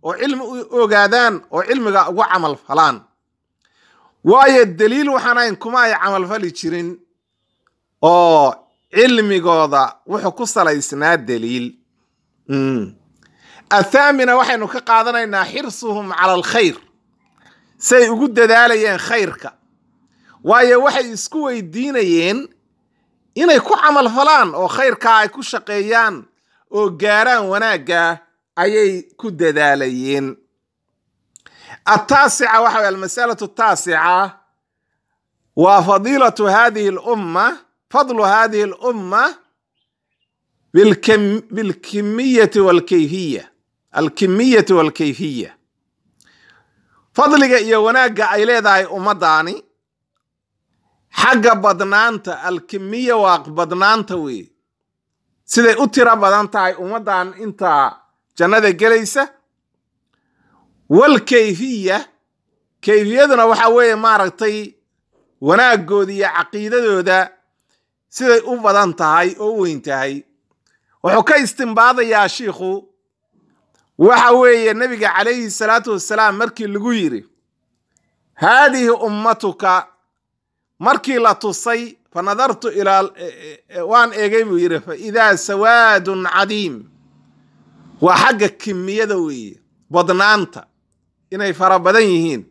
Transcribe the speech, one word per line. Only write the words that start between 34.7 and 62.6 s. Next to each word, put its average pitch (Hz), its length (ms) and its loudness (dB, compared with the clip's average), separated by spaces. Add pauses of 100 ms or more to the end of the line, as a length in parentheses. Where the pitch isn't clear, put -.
waa 185 260 6
fadiilatu 214 640 0
hadhihi 208 420 2
al-umma, 196 580 -4 (460)
fadlu 254 300 0
hadhihi 214 400 0
al-umma 208 600 -4 (1500)
bilkim-, 208 760 2
bilkimiyati 214 1080 -2
wal 180 220 4
kayfiyya. 160 600 -2 (500)
Alkimiyati 190 800 0
wal 156 200 2
kayfiyya. 135 580 -8 (1700)
Fadliga 277 440 4
iyo 220 240 0
wanaagga 226 460 0
ay 208 160 0
leedahay 208 380 2
ummaddaani, 175 720 -2 (1600)
xagga 233 400 2
badnaanta, 202 800 -2 (100)
alkimiya 202 760 -6
waa 185 220 2
badnaanta 180 800 -2
weeye. 127 320 -10 (1000)
Siday 233 280 2
u 262 120 0
tiro 240 280 2
badan 202 320 2
tahay 190 260 -2
ummaddan 190 540 -6 (140)
inta 190 300 -4 (640)
jannada 202 340 2
gelaysa. 226 520 0 (1700)
Wal 262 300 6
kayfiyya, 214 800 -2 (840)